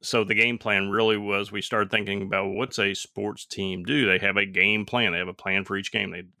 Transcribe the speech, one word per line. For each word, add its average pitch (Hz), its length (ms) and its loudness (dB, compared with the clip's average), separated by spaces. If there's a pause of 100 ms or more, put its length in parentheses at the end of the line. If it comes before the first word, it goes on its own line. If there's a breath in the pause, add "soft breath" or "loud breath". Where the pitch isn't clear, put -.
so 117 220 0
the 104 120 -2
game 117 220 4
plan 98 320 0
really 110 280 4
was, 101 340 -2
we 104 100 -4
started 104 300 0
thinking 101 320 0
about, 98 260 -2
what's 117 280 -4
a 98 160 2
sports 104 520 -6
team 92 380 -6
do? 131 220 2
They 92 120 6
have 98 200 2
a 101 80 4
game 98 400 2
plan. 113 280 2
They 87 60 0
have 90 80 -2
a 87 60 -8
plan 98 300 0
for 98 140 -4
each 98 140 -6
game. 101 200 -2
They 87 120 -10 (160)